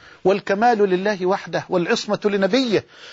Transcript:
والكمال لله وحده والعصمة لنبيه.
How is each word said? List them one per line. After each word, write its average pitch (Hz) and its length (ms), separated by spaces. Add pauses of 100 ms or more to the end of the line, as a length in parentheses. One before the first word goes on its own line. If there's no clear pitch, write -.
(240)
والكمال 202 540
لله 190 480
وحده 175 420
والعصمة 190 560
لنبيه. 202 640 (260)